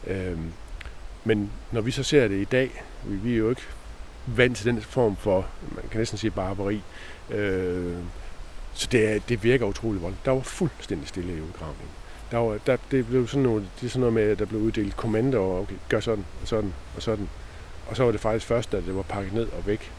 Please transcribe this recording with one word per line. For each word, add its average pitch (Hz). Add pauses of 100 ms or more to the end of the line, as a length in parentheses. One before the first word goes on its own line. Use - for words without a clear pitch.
Øhm, 87 (720)
men 107 (200)
når 113
vi 120
så 135
ser 131
det 98
i -
dag, 131 (200)
vi, 101
vi 113
er 117
jo 110
ikke 127 (640)
vant 123
til 98
den 117
form 110
for, 95 (280)
man -
kan 110
næsten 110
sige 110
barbari. 98 (500)
Øh, 90 (800)
så -
det 110
er, 104 (100)
det 107
virker 117
utrolig 101
voldsomt. 90
Der 135
var 131
fuldstændig -
stille 87
i 78
udgravningen. 78 (420)
Der 117
var, 113
der, 127 (140)
det 127
blev 123
sådan 135
noget, 107 (140)
det 123
er 120
sådan 131
noget 120
med, 110
at 104
der 107
blev 107
uddelt 107
kommandoer, 110
okay, 98 (140)
gør 107
sådan, 104 (160)
og -
sådan, 104 (220)
og -
sådan. 104 (580)
Og -
så 127
var 120
det 104
faktisk 110
først, 120
da 104
det 95
var 98
pakket 98
ned 113
og 90
væk 104